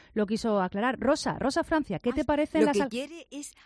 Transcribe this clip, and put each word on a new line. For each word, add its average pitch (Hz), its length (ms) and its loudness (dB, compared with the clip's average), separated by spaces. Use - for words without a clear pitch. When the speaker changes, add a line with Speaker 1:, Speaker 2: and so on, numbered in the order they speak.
Speaker 1:
lo 214 120 0
quiso 208 360 0
aclarar. 202 380 -2
Rosa, 254 400 0
Rosa 285 240 0
Francia, 311 360 -2
¿qué 240 100 -2
Speaker 2:
Haz 247 60 0
Speaker 1:
te 294 100 0
parecen 302 360 2
Speaker 2:
lo 311 60 6
Speaker 1:
las 285 80 2
Speaker 2:
que 294 80 2
Speaker 1:
al- 269 60 -4
Speaker 2:
quiere 285 420 -8
es 285 220 -12